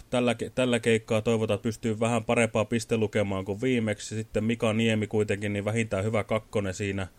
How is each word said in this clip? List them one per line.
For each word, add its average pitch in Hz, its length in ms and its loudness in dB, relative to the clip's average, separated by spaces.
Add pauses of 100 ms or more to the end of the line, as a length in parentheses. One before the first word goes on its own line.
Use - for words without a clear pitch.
(100)
tällä 123 240 2
ke-, 110 200 -6
tällä 123 260 2
keikkaa 110 420 2
toivotaan, 110 320 0
että 101 80 -4
pystyy 110 380 -2
vähän 113 240 0
parempaa 117 400 2
pistelukemaan 104 800 0
kuin 101 160 -4
viimeksi. 113 540 0
Sitten 110 300 -2
Mika 113 280 2
Niemi 110 340 2
kuitenkin, 104 460 0
niin 101 120 -2
vähintään 104 400 0
hyvä 107 200 0
kakkonen 104 500 -2
siinä. 98 320 -4 (120)